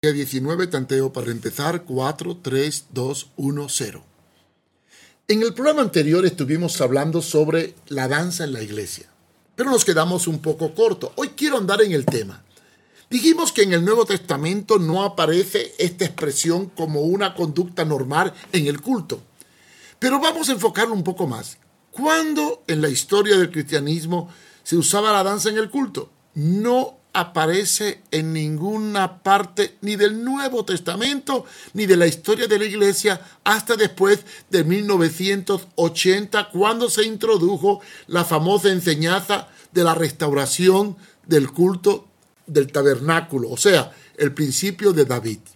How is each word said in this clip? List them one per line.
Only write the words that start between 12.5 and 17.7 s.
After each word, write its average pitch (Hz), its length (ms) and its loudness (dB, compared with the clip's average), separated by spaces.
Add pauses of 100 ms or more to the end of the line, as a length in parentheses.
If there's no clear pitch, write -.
Dijimos 330 420 2
que 226 120 2
en 190 100 4
el 170 120 2
Nuevo 220 200 4
Testamento 190 760 0
no 175 240 0
aparece 190 720 0
esta 175 280 -2
expresión 165 640 -2
como 156 340 -4
una 185 340 0
conducta 175 500 -2